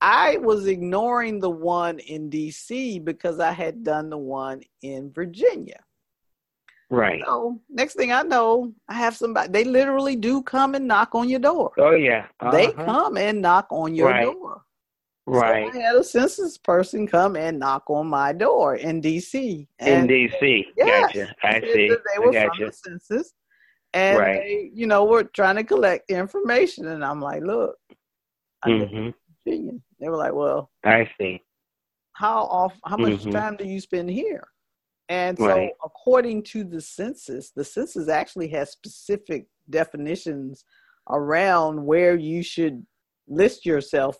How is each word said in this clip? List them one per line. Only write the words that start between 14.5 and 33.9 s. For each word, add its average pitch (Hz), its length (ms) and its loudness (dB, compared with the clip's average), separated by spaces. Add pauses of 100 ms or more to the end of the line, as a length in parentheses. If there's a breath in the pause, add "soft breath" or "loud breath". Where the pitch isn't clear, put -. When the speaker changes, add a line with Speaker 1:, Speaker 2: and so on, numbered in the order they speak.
Speaker 2:
Right. 113 460 2
Speaker 1:
So 254 60 -8
I 240 40 -8
had 233 140 4
a 254 80 6
census 311 540 -2
person 185 480 0
come 190 300 2
and 160 220 -4
knock 135 300 -2
on 151 180 -2
my 143 280 0
door 175 420 2
in 160 240 -4
D 160 180 -2
C. 180 480 -6 (140)
Speaker 2:
In 123 80 -6
Speaker 1:
And 135 200 6
Speaker 2:
D 127 200 4 (100)
C. 123 280 2 (100)
Speaker 1:
yes, - 380 4
Speaker 2:
Gotcha. 98 280 -6
I 107 180 2
Speaker 1:
they 110 60 -6
said 113 80 -2
Speaker 2:
see. 104 140 6
Speaker 1:
that 117 160 2
they 202 120 -4
Speaker 2:
I 214 100 4
Speaker 1:
were 123 60 8
Speaker 2:
gotcha. 107 260 4
Speaker 1:
from 107 80 -4
the - 60 -8
census. 185 600 -8 (600)
And 196 240 4
Speaker 2:
Right. 196 240 2
Speaker 1:
they, 202 320 -6
you 226 120 -4
know, 208 180 4
were 220 200 6
trying 196 320 2
to 220 80 -2
collect 214 460 2
information. 233 800 0
And 156 160 -8
I'm 147 160 -6
like, 147 220 -6
"Look, 160 360 -4 (840)
I - 60 -2
live 110 220 0
Speaker 2:
Mm-hmm. 107 60 -10
Speaker 1:
in 110 180 -8 (320)
Virginia." - 260 -6 (280)
They 151 100 -8
were 165 80 -4
like, 147 160 -4
"Well, 143 360 -2 (140)
Speaker 2:
I 113 340 2
see. 92 240 -8 (720)
Speaker 1:
how 220 320 -2
off-, 180 400 -2
how 202 140 -8
much 117 160 2
Speaker 2:
Mm-hmm. 104 160 -6
Speaker 1:
time 208 260 -4
do 202 100 -10
you 190 140 -8
spend 175 300 -6